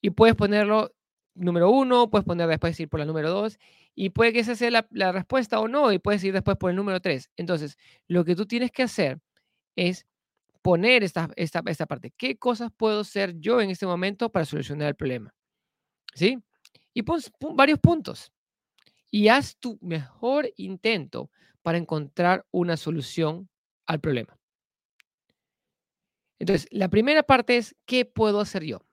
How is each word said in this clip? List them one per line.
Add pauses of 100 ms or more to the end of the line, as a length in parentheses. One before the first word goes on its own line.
Y
puedes
ponerlo (400)
número
uno,
puedes
poner
después
ir
por
la
número
dos, (360)
y
puede
que
esa
sea
la,
la
respuesta
o
no,
y
puedes
ir
después
por
el
número
tres.
Entonces, (320)
lo
que
tú
tienes
que
hacer (560)
es (560)
poner
esta,
esta,
esta
parte.
¿Qué
cosas
puedo
hacer
yo
en
este
momento
para
solucionar
el
problema? (800)
¿Sí? (540)
Y
pon, (180)
pon
varios
puntos. (800)
Y
haz
tu
mejor
intento (320)
para
encontrar
una
solución (380)
al
problema. (2000)
Entonces,
la
primera
parte
es, (100)
¿qué
puedo
hacer
yo? (120)